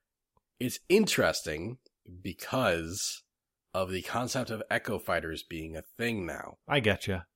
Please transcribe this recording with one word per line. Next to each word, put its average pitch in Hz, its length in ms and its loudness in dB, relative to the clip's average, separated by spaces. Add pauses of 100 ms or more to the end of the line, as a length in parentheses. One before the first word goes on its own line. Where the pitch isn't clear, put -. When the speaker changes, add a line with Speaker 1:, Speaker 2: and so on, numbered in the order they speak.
(580)
Speaker 1:
It's 123 300 -2
interesting 107 920 4 (440)
because 92 1000 0 (520)
of 92 160 0
the 92 120 -2
concept 120 480 -2
of 110 200 -6
Echo 113 280 0
Fighters 80 440 -2
being 80 340 -8
a 78 60 -6 (160)
thing 117 280 0
now. - 300 -8 (100)
Speaker 2:
I 143 140 4
getcha. 95 440 2 (100)